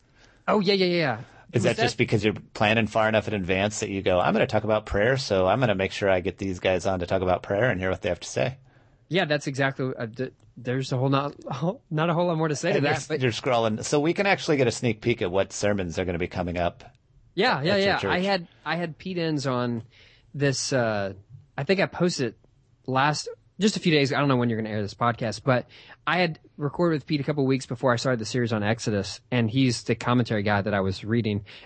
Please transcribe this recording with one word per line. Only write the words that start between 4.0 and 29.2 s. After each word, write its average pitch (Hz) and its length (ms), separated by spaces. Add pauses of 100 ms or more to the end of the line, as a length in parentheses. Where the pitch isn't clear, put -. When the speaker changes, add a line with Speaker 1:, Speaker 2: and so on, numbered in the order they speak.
Speaker 2:
go, 92 160
"I'm 151 140
gonna 185 160
talk 107 160
about 107 200
prayer, 113 320
so 98 300
I'm 107 140
gonna 110 160
make 95 160
sure 101 180
I 92 100
get 90 180
these 95 200
guys 92 280
on 95 120
to 87 80
talk 95 160
about 90 220
prayer 110 260
and 95 100
hear 92 100
what 92 120
they 101 60
have 87 120
to - 80
say"? 131 280 (520)
Speaker 1:
Yeah, 180 180
that's 147 200
exactly, 135 500
uh, 120 120
th-, 127 240 (240)
there's 123 360
a 135 40
whole 127 120
not, 139 260 (100)
<laughs> 254 60
whole, 165 400
not 160 200
a 160 40
whole 175 120
lot 170 100
more 160 120
to 147 80
say 170 160
to - 60
Speaker 2:
And 139 80
Speaker 1:
that, 147 40 (180)
Speaker 2:
you're, 156 100
Speaker 1:
but - 20
Speaker 2:
you're 127 100
scrolling. 113 540
So 147 160
we 160 140
can 202 120
actually 165 300
get 131 100
a - 60
sneak 113 280
peek 120 220
at 92 80
what 95 220
sermons 95 480
are 92 40
gonna 87 140
be 87 80
coming 87 320
up 85 240 (540)
Speaker 1:
Yeah, 202 220
Speaker 2:
at 135 60
Speaker 1:
yeah, 196 120
Speaker 2:
your 196 100
Speaker 1:
yeah. 175 120
Speaker 2:
church. 101 120
Speaker 1:
I 175 100
had, 185 280 (160)
I 151 100
had 170 240
Pete 185 200
Enns 156 280
on 123 380 (500)
this, 139 380
uh, 107 400 (440)
I 143 60
think 190 160
I 170 80
posted 165 440
it - 80 (500)
last, 139 400 (320)
just 202 160
a - 40
few 175 120
days. 143 200
I 120 60
don't 143 100
know 135 80
when 120 140
you're 110 100
gonna 110 140
air 107 80
this 98 120
podcast, 117 500
but 123 220 (380)
I 160 140
had 170 220 (160)
recorded 160 400
with 135 100
Pete 151 140
a 131 40
couple 147 220
weeks 131 200
before 127 260
I 117 40
started 127 220
the 110 60
series 120 280
on 107 120
Exodus, 104 560 (100)